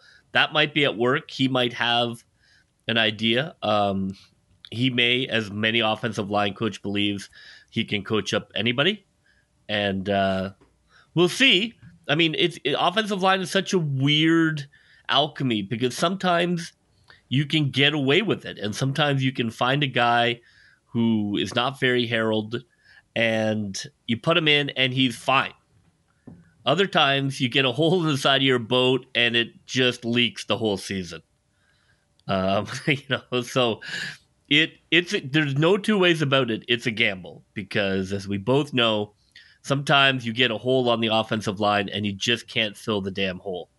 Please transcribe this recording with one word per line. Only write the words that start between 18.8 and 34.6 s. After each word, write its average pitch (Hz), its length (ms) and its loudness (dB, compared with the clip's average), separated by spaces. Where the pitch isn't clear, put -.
you 131 80 0
can 120 180 -2
find 131 320 -2
a 143 60 0
guy 120 520 2
who 110 480 0
is 95 180 -2
not 127 240 0
very 123 300 0
heralded, 110 560 -2
and 110 680 -2
you 113 80 0
put 165 220 0
him 156 100 2
in 143 240 4
and 127 220 -2
he's 131 200 2
fine. 123 400 0
Other 170 220 2
times 139 540 2
you 123 80 2
get 135 160 2
a 127 80 2
hole 165 280 2
in 156 60 0
the 143 100 2
side 139 200 2
of 135 80 2
your 127 140 4
boat 127 540 2
and 117 220 2
it - 300 -4
just 123 400 0
leaks 117 400 0
the 104 120 -2
whole 104 200 0
season. 87 440 -8
Um, 98 380 0
<laughs> - 100 -8
you 143 100 0
know, 123 320 -4
so 120 400 -2
it, 156 240 4